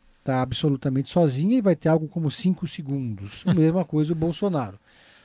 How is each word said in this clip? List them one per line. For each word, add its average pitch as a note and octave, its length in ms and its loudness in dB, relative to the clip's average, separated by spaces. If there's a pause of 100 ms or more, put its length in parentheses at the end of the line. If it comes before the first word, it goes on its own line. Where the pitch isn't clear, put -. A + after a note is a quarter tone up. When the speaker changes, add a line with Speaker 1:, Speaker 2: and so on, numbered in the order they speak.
(220)
Speaker 1:
tá B2+ 200 0
absolutamente C3 680 0
sozinha E3 480 2
e B3 60 2
vai F#3+ 120 4
ter - 140 -2
algo D#3+ 180 2
como D3+ 240 -2
cinco F3+ 360 -2
segundos. B2+ 800 -8
A F#3 80 4
Speaker 2:
<laughs> - 0 -
Speaker 1:
mesma D#3+ 300 4
coisa D3+ 280 -2
o E3+ 40 -2
Bolsonaro. D#3 640 -2 (460)